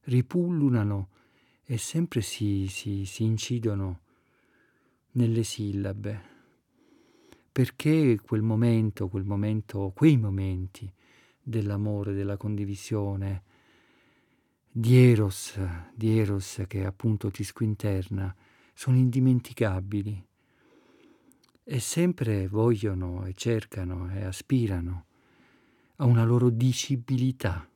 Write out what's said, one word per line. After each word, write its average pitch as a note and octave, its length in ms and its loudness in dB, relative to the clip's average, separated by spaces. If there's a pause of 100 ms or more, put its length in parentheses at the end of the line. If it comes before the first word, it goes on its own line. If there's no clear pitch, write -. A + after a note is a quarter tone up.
ripullulano B2 1080 0 (540)
e A#2+ 160 -4
sempre D#3+ 420 -2
si, G2+ 460 -2
si, G2 380 -6
si - 180 -6
incidono G#2+ 800 -2 (1120)
nelle A2+ 280 2
sillabe. G2+ 920 -6 (1200)
Perché C#3 720 2
quel A2 220 -2
momento, A2 640 2
quel G2 160 -4
momento, G2+ 720 -2
quei D3 220 6
momenti F#2+ 760 -2 (500)
dell'amore, G#2 720 -2
della G2+ 240 -4
condivisione, G2+ 1040 -4 (1300)
di A#2+ 240 4
Eros, G#2+ 640 4 (360)
di A2 240 2
Eros G2 480 -2
che F#2+ 180 -4
appunto G#2 460 -2
ti G#2 120 -8
squinterna, G2 920 -4 (400)
sono B2+ 220 2
indimenticabili. G#2+ 1300 0 (1400)
E C3 160 -4
sempre A2 680 0
vogliono G2 800 0
e F#2 80 -8
cercano F#2 800 -4
e G2 100 -6
aspirano F#2 800 -2 (920)
a C#3 100 -4
una A#2 180 6
loro A#2+ 280 4
dicibilità. B2 1200 -2